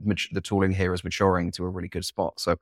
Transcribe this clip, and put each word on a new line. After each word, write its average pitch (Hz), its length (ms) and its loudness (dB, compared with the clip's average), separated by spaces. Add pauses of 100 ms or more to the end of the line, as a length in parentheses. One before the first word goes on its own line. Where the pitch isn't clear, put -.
mat-, 101 300 0
the 98 80 -2
tooling 98 300 2
here 92 220 2
is 90 100 -4
maturing 90 480 2
to 87 120 -6
a 90 60 -2
really 90 180 -6
good 90 160 -6
spot. - 360 -4
So 85 220 2